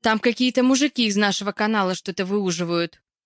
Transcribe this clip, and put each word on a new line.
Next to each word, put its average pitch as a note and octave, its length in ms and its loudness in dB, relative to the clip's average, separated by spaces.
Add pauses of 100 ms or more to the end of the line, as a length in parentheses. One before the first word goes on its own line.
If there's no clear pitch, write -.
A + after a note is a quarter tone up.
Там A3 180 0
какие-то B3+ 440 2
мужики C4 420 2
из G3+ 100 0
нашего G3+ 360 0
канала G#3 440 0
что-то F#3 300 -6
выуживают". F3 760 -2 (240)